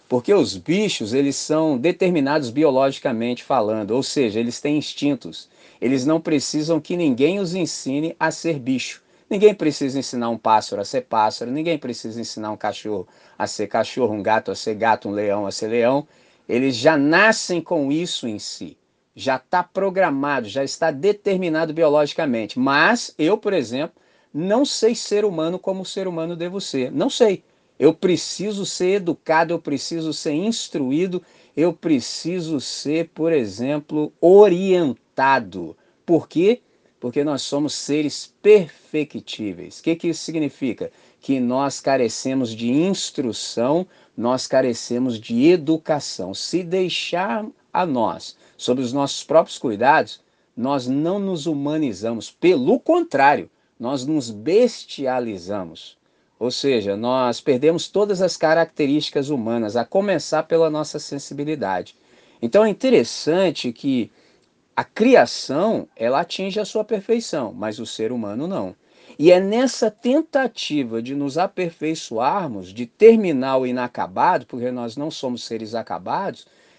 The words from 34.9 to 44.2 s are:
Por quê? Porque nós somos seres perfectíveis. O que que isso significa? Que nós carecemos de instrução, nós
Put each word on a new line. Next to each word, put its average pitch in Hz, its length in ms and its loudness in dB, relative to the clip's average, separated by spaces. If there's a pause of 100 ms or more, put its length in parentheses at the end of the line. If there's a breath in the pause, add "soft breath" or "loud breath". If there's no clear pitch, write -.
Por 170 240 2
quê? 196 320 2 (380)
Porque 123 240 -2
nós 147 200 -2
somos 143 320 -4
seres - 680 -4
perfectíveis. 123 1400 0
O - 60 -20
que 160 100 2
que 170 140 -2
isso 160 160 -4
significa? 139 640 -4 (300 soft breath)
Que 135 180 0
nós 131 420 0
carecemos 131 720 0
de 113 200 -4
instrução, 147 1120 -2 (300 soft breath)
nós 123 320 -2